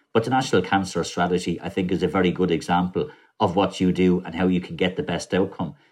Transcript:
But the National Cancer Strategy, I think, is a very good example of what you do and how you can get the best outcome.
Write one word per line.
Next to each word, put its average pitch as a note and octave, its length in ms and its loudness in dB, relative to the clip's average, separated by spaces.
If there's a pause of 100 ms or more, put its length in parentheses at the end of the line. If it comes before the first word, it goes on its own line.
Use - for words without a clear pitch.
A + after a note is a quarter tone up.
(140)
But A2+ 100 4
the B2+ 80 -4
National C3 320 2
Cancer F#2 400 -2
Strategy, F2 580 -2
I F2 80 -8
think, F#2 220 -2
is E2+ 100 0
a F2+ 60 2
very F#2 240 2
good F2+ 180 0
example F2 600 0 (300)
of F2+ 160 0
what F#2 240 0
you F#2 120 4
do F2+ 340 4
and E2+ 80 -10
how F2+ 140 0
you F2+ 140 2
can E2 160 -10
get F2+ 180 0
the - 80 -4
best - 280 -4
outcome. F#2 440 -2 (160)